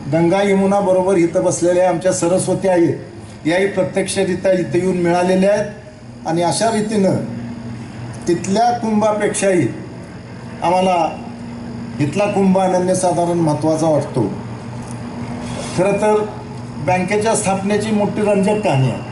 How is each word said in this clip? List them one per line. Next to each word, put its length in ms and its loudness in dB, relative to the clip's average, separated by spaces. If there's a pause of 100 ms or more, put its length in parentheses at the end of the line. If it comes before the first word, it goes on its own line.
(140)
गंगा 280 4
यमुना 380 4
बरोबर 380 2
इथं 260 2
बसलेल्या 460 4
आमच्या 240 0
सरस्वती 540 0
आहेत, 260 4 (540)
याही 200 2
प्रत्यक्षरित्या 840 0
इथं 240 0
येऊन 200 0
मिळालेल्या 560 2
आहेत. 120 0 (640)
आणि 140 0
अशा 300 0
रीतीनं 440 2 (1120)
तिथल्या 440 2
कुंभापेक्षाही 960 2 (960)
आम्हाला 460 2 (920)
इथला 260 0
कुंभ 340 2
अनन्यसाधारण 800 2
महत्त्वाचा 500 2
वाटतो. 400 0 (1500)
खरं 140 2
तर 340 2 (520)
बँकेच्या 580 0
स्थापनेची 560 0
मोठी 300 0
रंजक 420 2
कहाणी 260 2
आहे. 120 -4 (100)